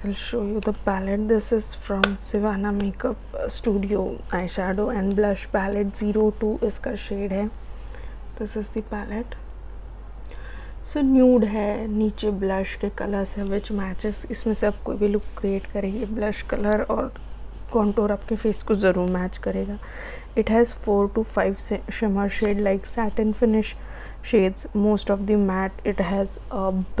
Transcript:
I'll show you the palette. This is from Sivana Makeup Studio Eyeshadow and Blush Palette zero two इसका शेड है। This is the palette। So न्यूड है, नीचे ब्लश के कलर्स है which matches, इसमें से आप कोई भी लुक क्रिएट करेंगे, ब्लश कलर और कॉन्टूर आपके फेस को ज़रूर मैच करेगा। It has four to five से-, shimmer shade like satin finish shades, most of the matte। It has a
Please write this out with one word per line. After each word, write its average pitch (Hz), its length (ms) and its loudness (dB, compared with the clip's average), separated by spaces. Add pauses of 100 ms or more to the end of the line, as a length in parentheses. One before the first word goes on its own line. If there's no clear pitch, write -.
I'll 202 120 -2
show - 260 -2 (100)
you 220 80 0
the 202 140 0 (140)
palette. 196 400 0
This 214 240 4
is 220 120 2 (220)
from 196 160 2
Sivana 202 800 0
Makeup - 680 -4
Studio 196 800 0
Eyeshadow 185 580 0 (120)
and 190 140 2
Blush 208 320 2 (100)
Palette 202 480 0
zero 214 360 4
two 220 240 0
इसका 214 320 -4
शेड 202 360 -4
है। 202 180 0 (880)
This 208 180 -6
is 208 100 -4
the - 160 -4
palette। 208 520 -6 (1600)
So - 40 -4
न्यूड 254 480 8
है, 208 440 0
नीचे 214 420 2
ब्लश 190 440 0
के - 140 -4
कलर्स 202 480 -2
है 202 80 -2
which 202 360 -2
matches, 196 500 -4
इसमें 220 240 0
से 208 120 2
आप 208 80 2 (100)
कोई - 120 -4
भी 202 120 2
लुक 202 140 2 (160)
क्रिएट 196 280 -2
करेंगे, 202 400 -2
ब्लश 208 360 -2
कलर 208 400 2
और 220 300 -2 (600)
कॉन्टूर 208 400 4
आपके 208 240 -2
फेस 214 260 0
को - 120 2
ज़रूर 185 360 4
मैच 185 280 -2
करेगा। 196 400 -4 (600)
It 214 80 2
has 226 200 6
four 202 440 2
to 226 140 2
five 196 300 2
से-, - 360 -6
shimmer 202 480 2
shade 208 220 2
like 196 260 2 (100)
satin 214 460 2
finish 220 320 4 (560)
shades, 190 360 4 (100)
most 208 340 4
of 202 160 0
the 208 100 4
matte। 190 500 0
It 208 140 0
has 196 380 0 (140)
a 190 180 0 (300)